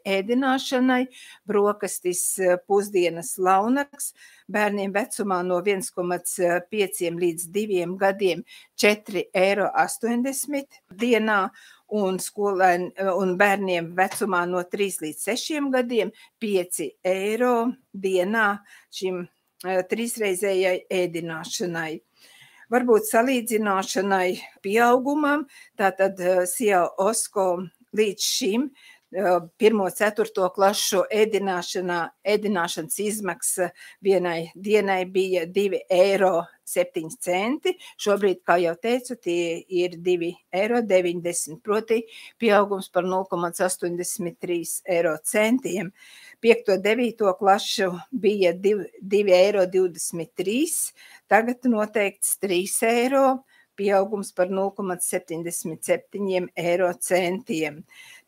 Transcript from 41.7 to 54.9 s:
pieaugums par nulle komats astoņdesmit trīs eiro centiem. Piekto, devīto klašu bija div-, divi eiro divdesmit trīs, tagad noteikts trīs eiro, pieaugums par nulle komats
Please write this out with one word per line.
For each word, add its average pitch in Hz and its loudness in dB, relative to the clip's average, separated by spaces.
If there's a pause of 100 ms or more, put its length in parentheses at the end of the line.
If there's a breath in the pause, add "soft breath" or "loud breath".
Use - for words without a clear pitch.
pieaugums 202 2
par 175 0
nulle 185 -2
komats 175 -4
astoņdesmit 175 -4
trīs 170 -6
eiro 170 0
centiem. 214 -2 (480 loud breath)
Piekto, 233 4
devīto 214 0
klašu 190 2 (180)
bija 190 2
div-, 196 0 (180)
divi 202 2
eiro 190 6
divdesmit 180 -2
trīs, 226 -2 (360 loud breath)
tagad 233 2
noteikts 214 -2
trīs 196 -2
eiro, 254 2 (300 soft breath)
pieaugums 196 0
par 185 0
nulle 196 -2
komats 185 -6